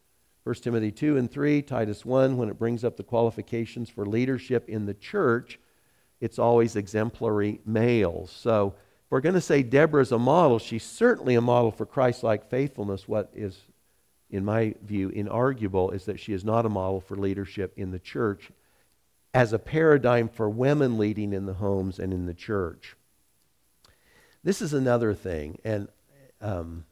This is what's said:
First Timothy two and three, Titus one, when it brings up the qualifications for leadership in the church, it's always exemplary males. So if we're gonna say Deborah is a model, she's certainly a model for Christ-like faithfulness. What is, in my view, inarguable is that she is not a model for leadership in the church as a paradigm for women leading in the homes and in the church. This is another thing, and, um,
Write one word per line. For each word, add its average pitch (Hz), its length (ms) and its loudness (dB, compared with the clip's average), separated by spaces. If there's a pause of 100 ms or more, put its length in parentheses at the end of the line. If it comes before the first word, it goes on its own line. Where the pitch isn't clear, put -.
(440)
First 123 200 -6
Timothy 113 280 -2
two 147 260 -2
and 123 140 -2
three, 147 300 0
Titus 113 440 -6
one, 131 320 2
when 117 120 -2
it 98 100 -10
brings 117 240 -2
up 117 140 -2
the 98 60 -12
qualifications 117 840 -2
for 104 160 -8
leadership 120 640 -2
in 107 160 -4
the 101 80 -6
church, 127 680 -2 (600)
it's - 180 -6
always 117 380 4
exemplary 107 920 -2
males. 110 640 0
So 104 440 0 (300)
if - 60 -8
we're 135 100 2
gonna 175 200 2
say 143 220 2
Deborah 139 400 4
is - 80 0
a 113 80 2
model, 131 400 4
she's 113 240 -8
certainly 220 500 2
a 117 80 6
model 120 300 4
for 107 160 -8
Christ-like 117 600 0
faithfulness. 120 600 -4
What 107 260 -4
is, 101 240 -8 (720)
in 98 160 -4
my 110 380 0
view, 98 260 -4
inarguable 104 840 -2
is 95 140 -8
that 101 140 -6
she - 140 -8
is 95 120 -6
not 113 220 2
a - 20 0
model 95 320 -2
for 101 140 -12
leadership 98 600 -4
in 98 140 -8
the 92 80 -8
church 110 540 -4 (840)
as 120 180 4
a 110 80 0
paradigm 123 720 4
for 113 180 -2
women 127 520 2
leading 104 340 0
in 98 140 -4
the 95 80 -6
homes 95 420 -2
and 95 160 -4
in 90 140 -4
the 87 80 -8
church. - 600 -6 (1500)
This 196 180 -2
is 156 120 -4
another 120 420 2
thing, 78 480 -8
and, 104 240 -4 (520)
um, 85 520 -8